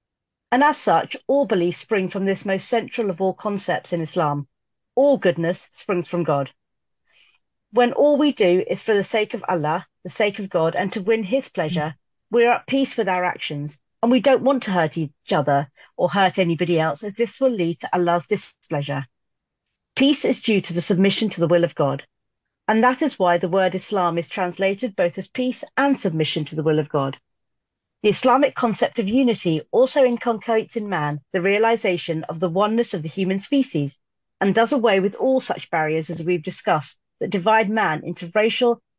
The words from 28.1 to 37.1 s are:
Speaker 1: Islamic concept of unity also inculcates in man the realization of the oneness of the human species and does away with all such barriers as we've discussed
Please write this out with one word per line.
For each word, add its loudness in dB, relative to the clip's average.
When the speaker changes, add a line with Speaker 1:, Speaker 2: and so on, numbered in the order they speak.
Speaker 1:
Islamic 2
concept -2
of -2
unity 0
also 4
inculcates 0
in -6
man -2
the 0
realization 0
of -8
the 0
oneness 0
of -4
the -8
human -2
species -2
and 2
does 2
away 2
with -2
all 0
such -8
barriers -2
as -8
we've -2
discussed -4